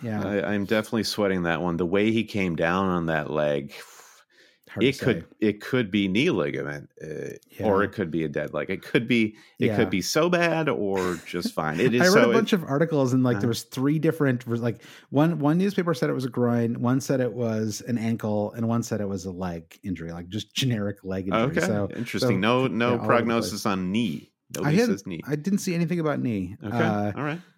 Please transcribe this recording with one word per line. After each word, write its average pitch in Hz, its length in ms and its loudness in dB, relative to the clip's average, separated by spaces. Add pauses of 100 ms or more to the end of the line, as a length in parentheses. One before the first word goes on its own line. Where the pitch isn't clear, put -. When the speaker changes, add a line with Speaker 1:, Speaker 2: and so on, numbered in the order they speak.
Speaker 1:
Yeah. 107 240 -4
Speaker 2:
I, 101 260 0
I'm 101 120 0
definitely 107 380 0
sweating 95 400 0
that 82 180 2
one. 85 160 0
The 90 100 0
way 101 240 4
he 113 120 0
came 92 320 -2
down 85 320 2
on 87 200 0
that 78 240 -2
leg, 73 420 0 (960)
Speaker 1:
Hard - 140 -4
to 123 40 4
Speaker 2:
it 135 120 0
could, 107 240 0
Speaker 1:
say. - 40 -18 (140)
Speaker 2:
it 104 200 2
could 120 300 -2
be 101 160 2
knee 117 220 2
ligament, 71 600 -4 (140)
uh, 69 280 -10 (280)
Speaker 1:
Yeah. 104 60 -4
Speaker 2:
or 101 180 4
it 95 80 -2
could 95 180 -4
be 80 140 -2
a 78 60 -2
dead 73 240 -6
leg. 76 160 -4
It 92 120 -6
could 127 240 0
be, 113 300 2 (240)
it - 80 2
Speaker 1:
Yeah. 110 80 0
Speaker 2:
could 104 140 2
be 95 120 0
so 95 280 0
bad 160 400 2
or 95 460 0 (100)
just - 280 -4
fine. 80 280 -2
It 123 120 4
Speaker 1:
<laughs> - 0 -
Speaker 2:
is 123 80 4
Speaker 1:
I 175 40 6
read 180 180 6
Speaker 2:
so, - 60 4
Speaker 1:
a - 40 2
bunch 226 200 2
Speaker 2:
it - 40 2
Speaker 1:
of 165 60 -4
articles 143 480 2
and, 131 100 4
like, 123 140 4
Speaker 2:
Uh-huh. 101 60 -2
Speaker 1:
there 117 80 2
was 113 140 -4
three 143 360 0
different, 143 480 0
like, 117 340 -2 (280)
one, 156 300 2
one 147 180 2
newspaper 185 360 0
said 156 160 0
it 143 40 0
was 131 100 -2
a 131 60 -4
groin, 120 520 2
one 127 200 2
said 139 180 0
it 123 140 0
was 110 480 -2
an 110 160 -4
ankle, 110 560 -2
and 113 160 -4
one 117 120 0
said 113 200 -4
it 101 80 -4
was 95 160 -6
a 95 60 -6
leg 87 520 -8
injury, 82 300 -6
like, 87 160 -12
just 104 260 -8
generic 104 480 -2
leg 92 240 -4
injury. 104 140 2
Speaker 2:
Okay. 156 180 0
Speaker 1:
So, 104 340 0
Speaker 2:
Interesting. 117 360 -2
Speaker 1:
so, 98 80 2
Speaker 2:
No, 123 300 2
no 117 180 0
Speaker 1:
yeah, 123 60 2
all - 20 4
over 117 80 -2
the 107 60 -4
Speaker 2:
prognosis 117 420 2 (140)
Speaker 1:
place. - 20 -2
Speaker 2:
on 95 260 0
knee. 107 400 -2 (240)
Speaker 1:
I - 40 -2
Speaker 2:
Nobody 151 180 2
Speaker 1:
hadn't, 233 220 2
Speaker 2:
says - 80 -16
knee. 87 200 -8
Speaker 1:
I 143 80 -2
didn't 190 240 -2
see 175 160 -2
anything 170 240 0
about 143 220 -2
knee. 101 420 -4
Speaker 2:
Okay. 113 140 -4
Speaker 1:
Uh, 104 360 2
Speaker 2:
All 131 100 -6
right. 156 180 -4 (160)